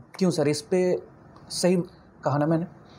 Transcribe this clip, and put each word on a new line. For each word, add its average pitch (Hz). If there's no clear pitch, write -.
क्यों 185
सर, 143
इस 147
पे 180
सही 185
कहा 143
ना 147
मैंने? 165